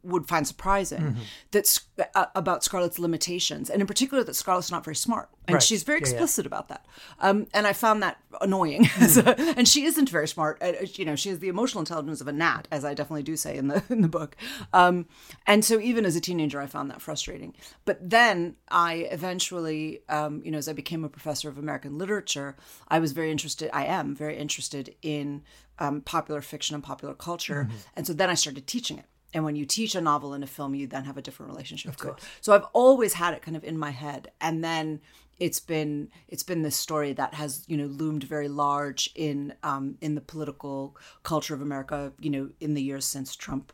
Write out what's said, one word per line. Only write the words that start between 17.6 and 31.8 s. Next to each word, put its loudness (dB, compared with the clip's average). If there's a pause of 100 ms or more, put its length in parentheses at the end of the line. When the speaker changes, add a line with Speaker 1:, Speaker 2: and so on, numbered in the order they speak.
Speaker 1:
But 2 (120)
then 4 (140)
I 2
eventually, -6
um, -4
you -8
know, -4
as -6
I -6
became -6
a -6
professor -8
of -12
American -8
literature, -6 (340)
I 4
was 2
very -2
interested, -6
I -2
am -2
very -6
interested -8
in, -4 (360)
um, -2
popular -4
fiction -8
and -8
popular -12
culture. -6
Speaker 2:
Mm-hmm. -4 (200)
Speaker 1:
And -6
so -2
then 2
I 2
started -2
teaching -6
it. -20 (260)
And -2
when -2
you -4
teach -2
a -2
novel 0
and -8
a -10
film, -6
you -6
then -8
have -12
a -10
different -16
relationship -12